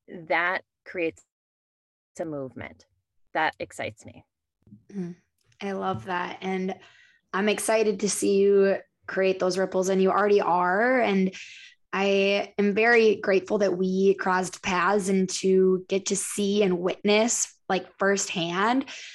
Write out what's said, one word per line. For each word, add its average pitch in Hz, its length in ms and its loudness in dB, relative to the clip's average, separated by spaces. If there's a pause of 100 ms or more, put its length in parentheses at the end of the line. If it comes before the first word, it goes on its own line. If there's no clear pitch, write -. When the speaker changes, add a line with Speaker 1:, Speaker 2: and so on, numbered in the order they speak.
(280)
Speaker 1:
that 175 340 -2 (240)
creates 165 380 -6 (960)
a 175 60 -8
movement. 131 600 -12 (480)
That 156 260 -2
excites - 460 -12
me. - 200 -20 (680)
Speaker 2:
Mm, 175 240 -10 (460)
I 196 120 -8
love 190 320 -6
that. 180 360 -8
And 190 320 -4 (580)
I'm 202 180 0
excited 214 500 0
to 202 100 -2
see 202 280 0
you 196 400 4 (300)
create 190 320 0
those 180 180 0
ripples, 185 320 0
and 190 120 2
you 190 80 6
already 202 320 4
are. 185 600 2
And 196 320 0 (580)
I 196 640 0
am 202 160 2
very 220 420 4
grateful 196 440 0
that 190 180 0
we 190 380 2
crossed 185 460 -4
paths 190 480 0
and 190 180 2 (140)
to 185 480 2
get 196 180 -2
to 196 80 -2
see 202 480 -2
and 180 160 0
witness, 208 720 0 (160)
like, 185 200 -4 (100)
firsthand 196 880 0 (300)